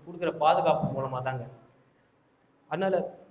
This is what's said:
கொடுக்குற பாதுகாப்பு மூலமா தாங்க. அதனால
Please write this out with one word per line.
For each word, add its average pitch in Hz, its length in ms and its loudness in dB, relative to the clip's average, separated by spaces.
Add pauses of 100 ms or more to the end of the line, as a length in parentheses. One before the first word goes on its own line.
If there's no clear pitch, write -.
கொடுக்குற 170 300 -4
பாதுகாப்பு 147 640 4
மூலமா 131 220 -4
தாங்க. 127 240 -4 (1200)
அதனால 185 480 0 (160)